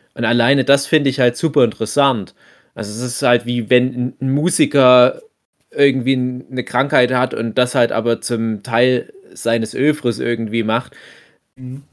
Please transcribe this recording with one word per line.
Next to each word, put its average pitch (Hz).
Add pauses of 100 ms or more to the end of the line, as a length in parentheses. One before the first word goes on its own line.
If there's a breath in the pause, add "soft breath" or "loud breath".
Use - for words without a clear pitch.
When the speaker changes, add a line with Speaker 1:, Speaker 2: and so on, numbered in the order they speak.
(140 soft breath)
Speaker 1:
Und 117
alleine 127
das 139
finde 143
ich 127
halt 123
super 143
interessant. 113 (400 soft breath)
Also 104
es 110 (120)
ist -
halt 123
wie 120
wenn 127
ein, 123
ein 131
Musiker 139 (500)
irgendwie 131
n-, 127
eine 127
Krankheit 131
hat 127
und 117
das 123
halt 120
aber 117
zum 113
Teil 120 (200)
seines 113
Œuvres 131
irgendwie 113
macht. 113 (640 loud breath)
Speaker 2:
Mhm. 131 (100)